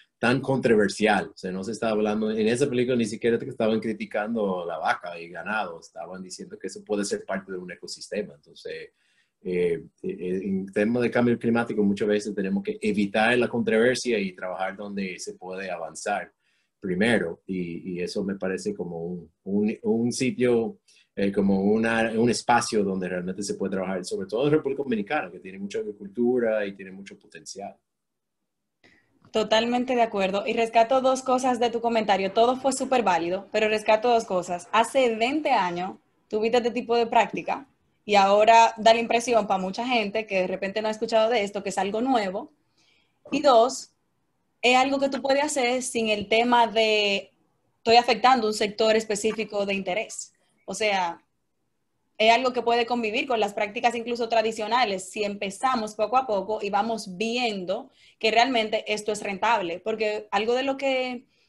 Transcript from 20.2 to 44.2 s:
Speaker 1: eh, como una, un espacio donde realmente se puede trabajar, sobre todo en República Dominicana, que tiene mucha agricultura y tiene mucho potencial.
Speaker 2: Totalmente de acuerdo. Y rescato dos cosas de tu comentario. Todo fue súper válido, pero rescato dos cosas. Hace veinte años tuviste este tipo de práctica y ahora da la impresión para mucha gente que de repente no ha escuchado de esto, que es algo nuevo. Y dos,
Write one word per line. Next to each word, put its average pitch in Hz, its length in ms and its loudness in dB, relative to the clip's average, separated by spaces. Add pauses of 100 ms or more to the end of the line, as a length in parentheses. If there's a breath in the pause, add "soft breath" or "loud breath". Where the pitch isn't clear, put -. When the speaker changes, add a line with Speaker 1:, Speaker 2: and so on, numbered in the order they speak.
Speaker 1:
eh, 101 160 0
como 98 300 2
una, 113 540 2
un 117 140 4
espacio 113 540 2
donde 92 260 -2
realmente 90 320 -6
se 101 140 -6
puede 98 160 -4
trabajar, 95 340 -4
sobre 101 220 -6
todo 120 180 -2
en 147 80 4
República 151 300 0
Dominicana, 139 480 -4
que - 80 -18
tiene 95 180 -16
mucha 98 220 -8
agricultura 110 840 -2
y 101 120 -8
tiene 95 160 -16
mucho 98 260 -18
potencial. 85 580 -18 (1600 soft breath)
Speaker 2:
Totalmente 233 640 0
de 240 60 2
acuerdo. 202 440 0
Y 220 80 -2
rescato 226 480 4
dos 262 220 2
cosas 254 360 0
de 233 100 2
tu 226 100 -4
comentario. 208 540 0
Todo 240 240 4
fue 269 160 0
súper 262 280 0
válido, 180 500 0
pero 214 180 2
rescato 214 400 2
dos 226 160 4
cosas. 180 480 -4
Hace 233 420 4
veinte 277 360 0
años 185 460 0 (300)
tuviste 220 300 0
este 233 140 2
tipo 233 260 -2
de 233 100 2
práctica 208 580 -2 (380)
y 208 120 0
ahora 214 640 8
da 220 160 6
la 233 60 4
impresión 233 480 2
para 190 140 0
mucha 196 260 -4
gente 214 400 -2
que 190 140 0
de 185 60 0
repente 196 340 -4
no 214 80 -2
ha - 20 -2
escuchado 220 380 0
de 233 140 2
esto, 202 200 -6
que 202 60 -4
es 185 80 -4
algo 202 240 -2
nuevo. 233 500 -2 (800)
Y 277 100 0
dos, 254 520 4 (680)